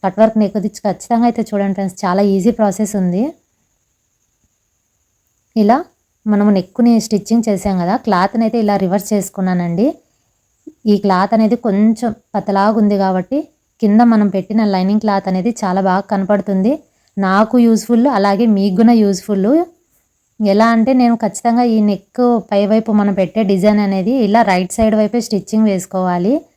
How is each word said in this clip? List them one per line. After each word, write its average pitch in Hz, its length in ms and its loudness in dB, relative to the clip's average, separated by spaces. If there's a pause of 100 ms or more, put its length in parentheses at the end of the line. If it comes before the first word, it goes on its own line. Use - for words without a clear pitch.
కట్ 190 200 -6
వర్క్ 220 200 2
నెక్ 202 140 -2 (300)
ఖచ్చితంగా 233 420 -2
అయితే 233 220 -2
చూడండి 196 280 -2
ఫ్రెండ్స్, 190 260 -6
చాలా 190 200 0 (100)
ఈజీ 196 240 2
ప్రాసెస్ 208 420 -2
ఉంది. 185 220 -2 (2500)
ఇలా 220 160 2 (540)
మనము 208 260 2
నెక్కుని 233 360 0 (120)
స్టిచ్చింగ్ 220 420 -2
చేసాం 196 340 -2
కదా, 180 120 -2 (120)
క్లాత్ని 202 420 0
అయితే 233 160 -4
ఇలా 202 200 0
రివర్స్ 185 300 -2
చేసుకున్నానండి. 185 720 -2 (1040)
ఈ 208 120 4
క్లాత్ 196 340 0
అనేది 220 200 2 (100)
కొంచెం 220 420 0 (240)
పతలాగా 202 480 0
ఉంది 202 220 0
కాబట్టి 190 360 -2 (420)
కింద 214 200 4
మనం 226 260 2
పెట్టిన 196 360 -4
లైనింగ్ 196 400 0
క్లాత్ 202 240 -2
అనేది 185 240 -2
చాలా 190 300 -4
బాగా 190 280 0
కనపడుతుంది. 196 640 -2 (440)
నాకు 196 420 0
యూజ్‌ఫుల్, 233 500 2
అలాగే 202 380 0
మీకు 196 300 2
కూడా 233 180 6
యూజ్‌ఫుల్. 202 560 0 (880)
ఎలా 208 300 2
అంటే 226 240 2
నేను 240 220 2
ఖచ్చితంగా 233 500 -2
ఈ 220 160 2
నెక్ 208 400 -2 (260)
పైవైపు 214 440 0
మనం 202 220 2
పెట్టే 190 280 -2
డిజైన్ 202 380 2
అనేది 196 320 -2 (120)
ఇలా 208 180 0
రైట్ 185 340 -2
సైడ్ 220 200 0
వైపే 214 240 -2
స్టిచ్చింగ్ 214 480 -2
వేసుకోవాలి. 185 680 -2 (220)